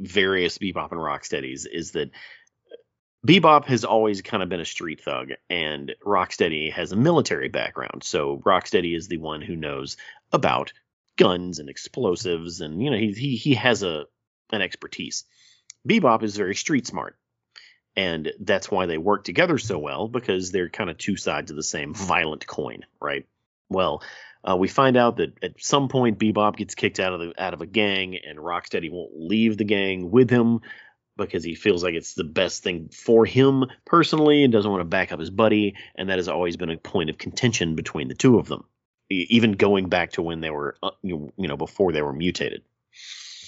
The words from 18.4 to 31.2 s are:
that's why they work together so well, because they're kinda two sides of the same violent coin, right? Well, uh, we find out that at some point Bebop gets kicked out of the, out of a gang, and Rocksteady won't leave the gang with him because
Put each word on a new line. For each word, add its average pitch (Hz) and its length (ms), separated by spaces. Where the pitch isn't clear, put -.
that's 98 320
why 92 140
they 82 120
work 98 240
together 160 360
so 101 200
well, 73 300
because 95 420
they're 90 180
kinda 87 260
two 98 220
sides 76 360
of 73 40
the 76 60
same 73 320
violent 82 500
coin, 58 400
right? 71 240
Well, 87 340
uh, 92 80
we 95 120
find 131 280
out 120 200
that 80 260
at - 180
some 139 280
point 120 300
Bebop 104 380
gets - 200
kicked 104 240
out 92 120
of 87 60
the, 85 240
out 87 120
of 76 60
a 82 60
gang, 95 500
and 76 220
Rocksteady 87 520
won't 87 220
leave 104 460
the 110 60
gang 95 480
with 123 180
him 117 300
because 92 260